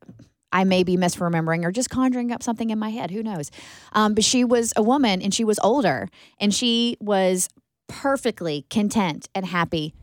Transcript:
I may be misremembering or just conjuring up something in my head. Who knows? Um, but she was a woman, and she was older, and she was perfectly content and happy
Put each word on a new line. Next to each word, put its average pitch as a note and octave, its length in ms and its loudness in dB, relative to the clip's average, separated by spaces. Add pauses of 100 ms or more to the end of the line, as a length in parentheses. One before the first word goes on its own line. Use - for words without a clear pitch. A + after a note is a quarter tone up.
(520)
I F#3 120 2
may F#3 200 4
be F3+ 120 2
misremembering E3+ 680 0
or F3+ 80 -2
just B3 180 -2
conjuring B3 420 0
up A#3 100 -8
something A#3 280 -4
in A3 80 -2
my G#3+ 120 -4
head. A3 200 -6
Who G#3+ 140 -6
knows? F3+ 260 -6 (420)
Um, G#3+ 220 4
but G#3+ 100 4
she B3 200 4
was A#3 320 2
a G#3 60 2
woman, A3+ 400 2
and G3 120 -2
she - 100 0
was G#3+ 180 2
older, G3 460 2 (320)
and G3+ 140 2
she A#3 460 0
was F#3+ 480 0 (400)
perfectly F#3+ 840 -4
content G3+ 640 0
and F#3+ 120 -4
happy E3 560 -2